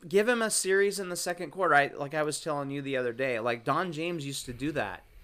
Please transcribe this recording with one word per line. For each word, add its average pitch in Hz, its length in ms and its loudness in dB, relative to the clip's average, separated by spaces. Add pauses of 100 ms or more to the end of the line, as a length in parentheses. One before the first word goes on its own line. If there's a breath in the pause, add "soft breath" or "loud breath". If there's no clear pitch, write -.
give 202 220 4
him 233 120 2
a 220 80 0
series 196 500 2
in 185 100 -6
the 175 60 -6
second 175 360 -4
quarter. 170 240 4
I, 139 200 6
like 143 200 -6
I 156 80 2
was 147 180 -2
telling 143 300 -4
you 143 100 -4
the 135 160 -2
other 123 160 0
day, 123 260 0
like, 117 240 0
Don 165 280 0
James 160 340 -4
used 139 200 -8
to 127 80 -8
do 135 180 -4
that. 104 320 -4 (200 soft breath)